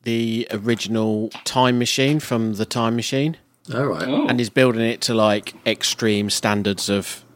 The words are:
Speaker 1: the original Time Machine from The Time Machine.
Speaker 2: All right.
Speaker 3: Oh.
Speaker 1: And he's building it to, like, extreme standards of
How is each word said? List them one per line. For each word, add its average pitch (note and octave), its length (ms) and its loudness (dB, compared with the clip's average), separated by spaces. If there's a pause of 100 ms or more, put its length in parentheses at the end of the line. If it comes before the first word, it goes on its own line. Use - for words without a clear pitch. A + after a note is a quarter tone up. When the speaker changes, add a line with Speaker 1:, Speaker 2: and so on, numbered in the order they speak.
Speaker 1:
the A#2 480 -2
original A2 760 -2 (160)
Time B2+ 340 4
Machine C3+ 420 2
from A2+ 340 -2
The G#2 100 -2
Time A#2 300 0
Machine. C3+ 420 -2 (380)
Speaker 2:
All B2+ 120 -2
right. E2+ 200 -4
Speaker 3:
Oh. C3+ 220 0
Speaker 1:
And B2 100 2
he's A#2 120 0
building B2 320 4
it A2+ 200 0
to, A#2+ 120 -2
like, G#2+ 400 2 (120)
extreme G#2 640 0
standards G#2 580 -2
of G2+ 360 -4 (120)